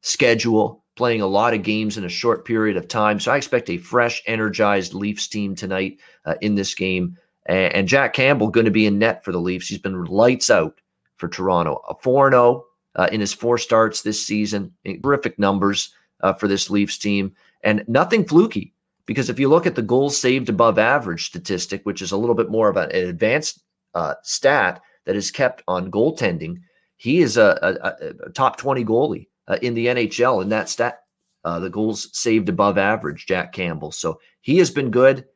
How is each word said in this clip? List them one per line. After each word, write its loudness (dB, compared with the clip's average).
schedule, 0
playing 0
a 0
lot 2
of -4
games -2
in -8
a -6
short -2
period 0
of -4
time. 0
So -2
I 2
expect -2
a -4
fresh, 0
energized 0
Leafs -6
team -6
tonight, -6
uh, -4
in 0
this -2
game. -4
A-, 2
and 0
Jack 2
Campbell 2
gonna 4
be 4
in 2
net 0
for -6
the -2
Leafs. -4
He's -8
been -8
lights 2
out 2
for -8
Toronto. -2
A -10
four 4
and 6
oh, 6
uh, 2
in -2
his -2
four 0
starts 2
this -4
season. -4
Terrific 0
numbers, 0
uh, 2
for -4
this 0
Leafs 0
team. -4
And 0
nothing 2
fluky, 2
because -4
if -6
you 2
look 4
at 0
the -2
goals 0
saved 0
above 4
average 0
statistic, -8
which -6
is -8
a -2
little 0
bit 0
more 4
of 0
an -2
advanced, -2
uh, -2
stat 0
that -2
is -4
kept -2
on -4
goaltending, -2
he 0
is 2
a, 6
a, -4
a, -14
a -16
top -2
twenty -2
goalie, -2
uh, -2
in -2
the 0
N 0
H -2
L 2
in -4
that -2
stat, -4
uh, -4
the -6
goals -4
saved 2
above 2
average, -2
Jack -2
Campbell. -8
So -6
he 2
has 4
been -4
good 4